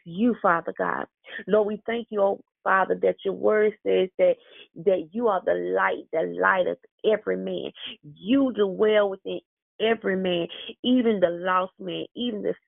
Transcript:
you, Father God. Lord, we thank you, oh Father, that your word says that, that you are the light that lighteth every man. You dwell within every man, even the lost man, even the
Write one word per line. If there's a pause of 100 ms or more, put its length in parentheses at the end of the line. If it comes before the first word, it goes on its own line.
you,
Father
God. (420)
Lord,
we
thank
you,
oh (220)
Father,
that
your
word (120)
says (100)
that, (500)
that
you
are
the (220)
light
that
lighteth (260)
every
man. (440)
You
dwell
within (400)
every
man, (360)
even
the
lost
man, (100)
even
the (120)